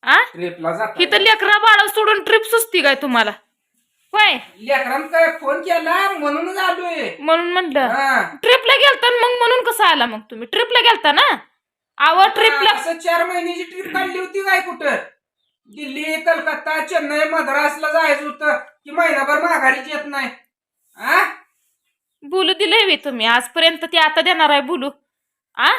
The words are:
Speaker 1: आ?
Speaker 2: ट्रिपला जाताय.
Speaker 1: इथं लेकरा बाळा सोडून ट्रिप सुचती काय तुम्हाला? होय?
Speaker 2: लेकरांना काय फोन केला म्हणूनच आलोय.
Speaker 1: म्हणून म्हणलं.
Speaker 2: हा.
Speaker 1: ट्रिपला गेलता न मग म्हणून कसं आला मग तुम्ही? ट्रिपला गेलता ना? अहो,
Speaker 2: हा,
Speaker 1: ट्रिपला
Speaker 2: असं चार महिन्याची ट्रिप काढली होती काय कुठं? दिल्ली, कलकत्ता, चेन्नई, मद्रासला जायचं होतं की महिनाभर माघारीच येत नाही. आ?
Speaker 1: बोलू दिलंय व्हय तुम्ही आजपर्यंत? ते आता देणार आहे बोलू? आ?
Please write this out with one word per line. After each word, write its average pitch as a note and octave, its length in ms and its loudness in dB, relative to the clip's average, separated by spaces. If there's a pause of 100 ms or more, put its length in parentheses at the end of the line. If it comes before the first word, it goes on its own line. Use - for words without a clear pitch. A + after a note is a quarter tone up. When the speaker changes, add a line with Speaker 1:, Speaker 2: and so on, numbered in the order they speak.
Speaker 1:
आ? C4+ 180 2
Speaker 2:
ट्रिपला D#4+ 500 -6
जाताय. E4 320 -2
Speaker 1:
इथं G#4 140 2
लेकरा G#4 400 4
बाळा G#4 300 6
सोडून G#4+ 360 0
ट्रिप A4+ 180 2
सुचती A4+ 400 0
काय C#4 140 4
तुम्हाला? A#3+ 360 0 (840)
होय? G4+ 240 2 (200)
Speaker 2:
लेकरांना C4+ 500 -2
काय E4 340 2
फोन C#4 200 -4
केला F4+ 500 0
म्हणूनच E4+ 460 -4
आलोय. F4 640 -4
Speaker 1:
म्हणून E4 340 0
म्हणलं. E4+ 260 -2
Speaker 2:
हा. C4 420 0
Speaker 1:
ट्रिपला B4 540 2
गेलता C5 340 4
न B4 40 2
मग B4 240 0
म्हणून A#4+ 260 2
कसं G#4+ 200 0
आला D4+ 220 2
मग A3 140 -10 (120)
तुम्ही? A#3 200 -14
ट्रिपला A#4+ 280 0
गेलता F#4+ 320 4
ना? G4+ 240 4 (640)
अहो, E4 220 2
Speaker 2:
हा, G4 80 8
Speaker 1:
ट्रिपला G#4+ 440 2
Speaker 2:
असं E4 260 -4
चार E4+ 280 -2
महिन्याची F4 380 -6
ट्रिप F#4 300 -12
काढली F#4 260 -4
होती F#4+ 240 -6
काय F#4+ 160 0
कुठं? E4+ 360 -6 (720)
दिल्ली, D4 560 -10
कलकत्ता, D#4 640 -4
चेन्नई, D4+ 440 -2
मद्रासला D4 640 -2
जायचं D4 340 0
होतं D4 320 -4
की - 340 -16
महिनाभर D4+ 500 0
माघारीच C4+ 460 0
येत D4 180 -8
नाही. C#4 240 -8 (680)
आ? D#4+ 260 0 (1000)
Speaker 1:
बोलू F4 300 -2
दिलंय G4+ 300 2
व्हय F4+ 120 2
तुम्ही B3 300 -6
आजपर्यंत? D#4+ 600 0
ते E4 120 -2
आता D#4+ 240 2
देणार E4 280 2
आहे C#4+ 120 4
बोलू? C#4 280 -6 (680)
आ? B3 120 0 (120)